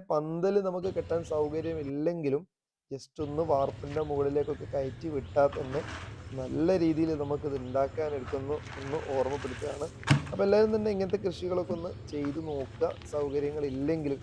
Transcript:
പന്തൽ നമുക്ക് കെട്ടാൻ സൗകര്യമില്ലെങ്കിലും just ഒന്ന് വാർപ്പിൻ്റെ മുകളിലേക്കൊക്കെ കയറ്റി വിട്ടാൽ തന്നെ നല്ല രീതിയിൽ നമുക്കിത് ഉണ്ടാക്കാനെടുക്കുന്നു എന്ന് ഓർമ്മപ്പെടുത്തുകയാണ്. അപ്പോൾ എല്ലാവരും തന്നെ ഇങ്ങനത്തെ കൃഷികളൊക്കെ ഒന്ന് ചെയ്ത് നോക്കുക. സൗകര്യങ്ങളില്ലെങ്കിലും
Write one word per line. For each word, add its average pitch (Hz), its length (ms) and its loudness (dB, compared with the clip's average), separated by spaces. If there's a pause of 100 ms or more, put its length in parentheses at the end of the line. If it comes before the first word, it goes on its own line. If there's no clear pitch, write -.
(100)
പന്തൽ 165 440 2 (140)
നമുക്ക് 185 300 -2
കെട്ടാൻ 165 240 0 (100)
സൗകര്യമില്ലെങ്കിലും 156 1120 0 (460)
just - 340 -12
ഒന്ന് 147 260 0
വാർപ്പിൻ്റെ 139 580 2
മുകളിലേക്കൊക്കെ 143 640 0
കയറ്റി 139 400 -2
വിട്ടാൽ 143 420 4
തന്നെ 139 240 -2 (600)
നല്ല 135 280 2 (140)
രീതിയിൽ 160 280 4 (120)
നമുക്കിത് 143 400 -2
ഉണ്ടാക്കാനെടുക്കുന്നു 139 920 -2 (240)
എന്ന് 139 180 -4 (160)
ഓർമ്മപ്പെടുത്തുകയാണ്. 135 720 -2 (440)
അപ്പോൾ 202 160 2
എല്ലാവരും 214 300 8
തന്നെ 214 180 0
ഇങ്ങനത്തെ 190 300 0
കൃഷികളൊക്കെ 180 520 0
ഒന്ന് 165 140 -6 (220)
ചെയ്ത് 143 260 -2 (120)
നോക്കുക. 143 400 -2 (220)
സൗകര്യങ്ങളില്ലെങ്കിലും 143 1120 0